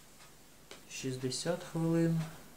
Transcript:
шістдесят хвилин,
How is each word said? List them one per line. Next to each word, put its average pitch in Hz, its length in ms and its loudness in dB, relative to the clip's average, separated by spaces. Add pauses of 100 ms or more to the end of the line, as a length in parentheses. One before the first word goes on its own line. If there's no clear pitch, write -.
(920)
шістдесят 131 760 -2
хвилин, 165 560 4 (360)